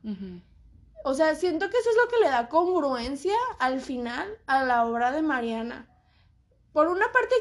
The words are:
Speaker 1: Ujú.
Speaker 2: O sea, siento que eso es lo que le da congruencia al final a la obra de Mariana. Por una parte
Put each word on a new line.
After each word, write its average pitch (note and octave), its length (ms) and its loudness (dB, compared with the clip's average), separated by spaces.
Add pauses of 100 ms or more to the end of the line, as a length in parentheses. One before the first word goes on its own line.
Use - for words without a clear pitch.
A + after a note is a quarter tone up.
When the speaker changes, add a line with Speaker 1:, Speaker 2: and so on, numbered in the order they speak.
Speaker 1:
Ujú. F#3 380 -10 (640)
Speaker 2:
O C4+ 80 0
sea, D#4 220 2
siento E4 340 -2
que A4+ 80 -2
eso A#4+ 140 2
es G#4+ 120 4
lo A#4 80 2
que A#4 140 4
le D4 60 2
da A#3+ 180 0
congruencia D4 840 0 (260)
al C4 200 0
final B3+ 480 -6 (180)
a C4+ 180 2
la A#3+ 220 2
obra A#3 260 0
de D4+ 80 -2
Mariana. A#3 720 -4 (840)
Por D4+ 160 4
una G4+ 240 0
parte B4 280 2